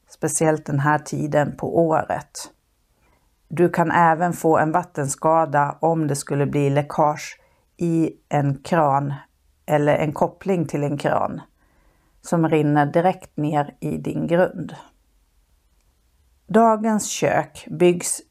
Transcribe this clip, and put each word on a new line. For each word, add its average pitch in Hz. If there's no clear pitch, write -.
speciellt 156
den 147
här 151
tiden 147
på -
året. -
Du 170
kan 175
även 165
få 160
en 156
vattenskada 151
om 160
det 143
skulle 143
bli 143
läckage 147
i 165
en 143
kran 143
eller 147
en 151
koppling 175
till 143
en 143
kran 147
som 165
rinner 147
direkt 175
ner 147
i 156
din 156
grund. 170
Dagens 220
kök -
byggs 175